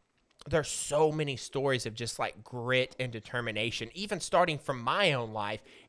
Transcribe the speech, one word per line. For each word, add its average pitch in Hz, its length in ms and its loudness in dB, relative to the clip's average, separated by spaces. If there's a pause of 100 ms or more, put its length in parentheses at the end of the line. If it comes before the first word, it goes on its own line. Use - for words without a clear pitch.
(480)
there's 151 220 2
so 156 420 2
many 151 260 -2
stories 135 480 0
of 110 80 -6
just, 113 260 -6
like, 107 240 -4
grit 127 560 0
and 127 120 -4
determination, 117 800 -4
even 196 260 -6
starting 175 380 4
from 131 240 -4
my 156 320 4
own 120 200 -2
life 107 280 -4 (280)